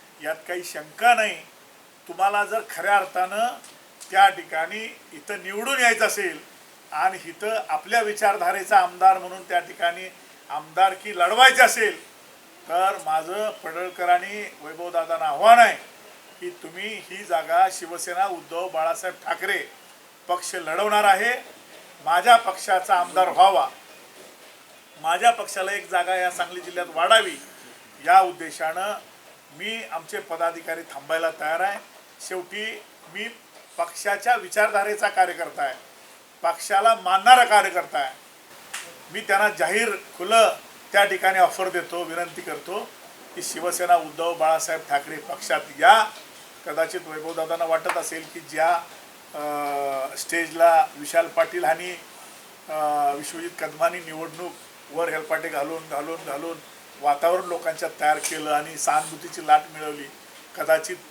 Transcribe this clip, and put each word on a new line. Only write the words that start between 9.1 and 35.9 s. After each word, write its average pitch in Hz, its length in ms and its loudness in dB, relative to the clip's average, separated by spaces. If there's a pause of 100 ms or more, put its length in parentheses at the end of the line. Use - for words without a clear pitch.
म्हणून 180 300 -12
त्या 180 100 0
ठिकाणी 175 540 -6 (360)
आमदारकी 175 680 -2
लढवायची 247 440 8
असेल, - 480 2 (580)
तर 190 360 0
माझं 170 460 -4
पडळकर 175 580 -8
आणि 190 400 0 (120)
वैभवदादांना 165 640 -6
आव्हान 180 340 8
आहे 202 180 8 (640)
की 180 100 -10
तुम्ही 180 540 -12
ही 196 200 -14
जागा 165 480 0
शिवसेना 175 540 -6
उद्धव 170 420 -8
बाळासाहेब 165 560 -4
ठाकरे 175 420 -4 (600)
पक्ष 180 260 -4
लढवणार 190 500 0
आहे, 214 380 2 (640)
माझ्या 185 320 6
पक्षाचा 190 580 0
आमदार 175 340 2
व्हावा, 180 400 6 (1300)
माझ्या 180 300 4
पक्षाला 196 420 -4
एक 196 180 -8
जागा 185 260 0
या 180 140 0
सांगली 180 300 -8
जिल्ह्यात 175 280 -8
वाढावी, 175 480 2 (680)
या 180 140 8
उद्देशानं 175 720 -4 (600)
मी 214 320 -10
आमचे 170 360 -10
पदाधिकारी 165 640 -6
थांबायला 160 480 -4
तयार 160 300 -4
आहे. 196 180 -2 (480)
शेवटी 190 560 -10 (320)
मी 214 140 -10 (500)
पक्षाच्या 202 580 -2
विचारधारेचा 208 720 -2
कार्यकर्ता 170 540 -2
आहे, 131 120 -4 (680)